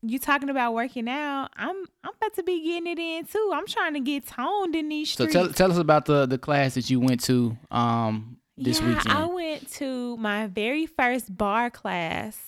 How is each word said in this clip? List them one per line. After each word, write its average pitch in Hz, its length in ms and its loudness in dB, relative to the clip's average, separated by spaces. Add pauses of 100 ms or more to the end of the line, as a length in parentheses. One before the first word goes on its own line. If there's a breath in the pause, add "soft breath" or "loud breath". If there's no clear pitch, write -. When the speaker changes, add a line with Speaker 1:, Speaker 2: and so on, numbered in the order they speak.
Speaker 1:
you 233 180 -4
talking 277 300 0
about 240 240 0
working 233 340 -4
out, 277 480 -4
I'm, 349 220 -6 (260)
I'm 381 140 -10
about 440 180 -2
to 370 80 -4
be 349 180 -2
getting 339 300 -2
it 330 80 -4
in 330 260 -6
too. 415 280 0
I'm 320 120 -2
trying 359 280 -2
to 294 80 -2
get 277 260 -2
toned 349 480 -2
in 311 140 -2
these 302 220 -2
Speaker 2:
So - 160 0
Speaker 1:
streets. 311 60 2
Speaker 2:
tell, - 200 4
tell 185 180 6
us 170 60 4
about 151 280 6
the, 143 200 4
the 131 120 0
class 143 360 2
that 123 160 -2
you 127 100 4
went 127 240 4
to, 120 320 4 (160)
um, 117 640 0 (220)
this 254 240 2
Speaker 1:
Yeah, 117 80 2
Speaker 2:
weekend. - 280 2
Speaker 1:
I 311 100 2
went 330 480 -4
to 247 420 -4
my 214 300 -2
very 233 400 -2
first 247 500 0
bar 220 320 2
class, 190 680 -4 (100)